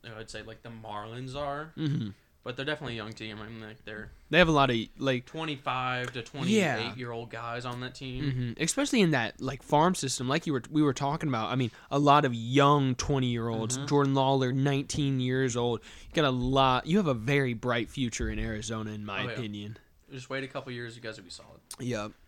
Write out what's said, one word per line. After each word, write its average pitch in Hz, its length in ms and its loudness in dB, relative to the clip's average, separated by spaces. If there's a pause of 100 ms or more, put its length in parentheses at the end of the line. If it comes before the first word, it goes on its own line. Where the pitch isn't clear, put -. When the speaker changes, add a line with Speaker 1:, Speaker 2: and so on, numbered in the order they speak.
Speaker 1:
I 110 140 -14
would 110 100 -12
say, 107 140 -12
like, 110 200 -16
the 117 80 -16
Marlins 113 640 -10
are, 147 400 -8
Speaker 2:
Mm-hmm. 139 340 -2 (340)
Speaker 1:
but 127 120 -8
they're 139 80 -8
definitely 147 300 -4
a 110 100 -6
young 110 80 -10
team. 110 300 -12
I 104 60 -12
mean, 113 120 -14
like, 110 240 -16
they're 107 260 -12 (200)
Speaker 2:
They 151 80 6
have 175 100 8
a 160 40 2
lot 139 180 6
of, 120 60 2 (200)
like, 127 300 -2
Speaker 1:
twenty-five 127 880 -6
to 127 80 -10
Speaker 2:
Yeah. 156 560 0
Speaker 1:
twenty-eight-year-old 117 540 -8
guys 117 360 -8
on 123 140 -6
that 127 140 -10
team. 131 300 -8
Speaker 2:
Mm-hmm. 127 380 -2
Especially 277 400 2
in 170 80 6
that, 120 300 0
like, 131 220 -6
farm 160 320 4
system, 127 340 -4
like 147 180 0
you 156 80 0
were, 120 160 -2
we 151 120 2
were 143 120 4
talking 147 340 0
about. 110 220 -2
I 127 60 0
mean, 127 140 0 (200)
a 139 80 2
lot 147 260 8
of 127 80 2
young 131 600 4
twenty-year-olds. 117 840 0
Speaker 1:
Mm-hmm. 139 100 -6
Speaker 2:
Jordan 143 280 4
Lawler, 135 380 4
nineteen 139 680 0
years 127 360 0
old. 120 240 0 (280)
You - 60 -18
got 160 100 4
a 135 60 4
lot. 127 560 4
You 170 120 4
have 190 100 4
a 131 60 4
very 127 400 2
bright 120 360 0
future 120 400 -2
in 107 80 -4
Arizona, 110 540 -4
in 104 120 -10
my 101 200 -4
Speaker 1:
Oh, - 20 -4
yeah. 120 60 -4
Speaker 2:
opinion. 104 440 -8 (340)
Speaker 1:
Just 131 200 -12
wait 135 140 -4
a 131 40 -10
couple 131 240 -10
years, 120 240 -10
you 120 60 -18
guys 110 160 -10
will 98 60 -18
be 87 60 -20
solid. - 300 -18 (200)
Speaker 2:
Yep. 110 320 -4 (160)